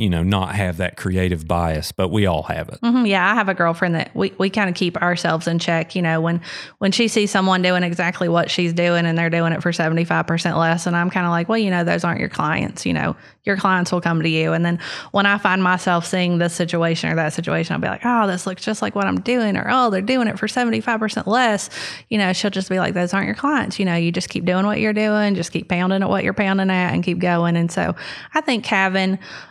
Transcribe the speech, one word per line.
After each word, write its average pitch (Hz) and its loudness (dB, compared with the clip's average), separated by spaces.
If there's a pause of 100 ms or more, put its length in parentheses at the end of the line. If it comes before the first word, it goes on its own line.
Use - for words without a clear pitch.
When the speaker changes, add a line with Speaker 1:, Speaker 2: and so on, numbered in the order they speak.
Speaker 1:
you 107 2
know, 85 2
not 95 0
have 92 -2
that 90 -4
creative 90 0
bias, 82 0
but 95 0
we 101 0
all 82 2
have 80 -6
it. - -16
Speaker 2:
Mm-hmm. 240 2
Yeah, 196 2
I 220 0
have 208 0
a 190 2
girlfriend 170 0
that 160 -2
we, 190 -2
we 196 0
kinda 196 0
keep 175 -2
ourselves 170 0
in 170 2
check. 165 -2
You 185 -2
know, 160 2
when, 170 0 (380)
when 196 2
she 233 2
sees 208 2
someone 190 2
doing 180 4
exactly 175 0
what 170 2
she's 170 0
doing 170 2
and 165 2
they're 165 2
doing 165 2
it - -4
for 175 0
seventy-five 165 0
percent 165 0
less, 165 2
and 170 0
I'm 175 0
kinda 175 0
like, 170 0
"Well, 226 0
you 208 2
know, 175 0
those 170 0
aren't 170 -2
your - -4
clients. - -2
You 175 0
know, 151 -2 (280)
your 202 0
clients 185 0
will 180 0
come 165 0
to 165 0
you." 160 2
And 165 0
then 170 0 (320)
when 202 2
I 202 2
find 190 2
myself 180 2
seeing 175 0
this 170 0
situation 165 0
or 160 0
that 156 0
situation, 165 -2
I'll 151 -2
be - -2
like, - -6
"Oh, 240 2
this 180 -2
looks 185 -8
just 214 -4
like 208 -4
what 202 0
I'm 185 0
doing," 226 0
or, - -4
"Oh, 247 2
they're 190 0
doing 240 0
it 196 -4
for 214 -2
seventy-five 226 0
percent 220 -4
less." 220 2 (400)
You 220 0
know, 190 2
she'll 202 -2
just 190 -4
be 185 0
like, 185 0
"Those 175 0
aren't 196 0
your 208 -4
clients. 277 -2
You 202 0
know, 175 2
you 170 2
just 180 -4
keep - -6
doing 180 2
what 208 0
you're 214 0
doing, 208 2
just 170 -4
keep - -4
pounding 185 2
at 185 0
what 190 0
you're 190 0
pounding 196 2
at 180 2
and 170 0
keep 175 -2
going." 170 2
And 170 2
so 170 -2 (380)
I 311 2
think 247 -2
having, 190 2 (320)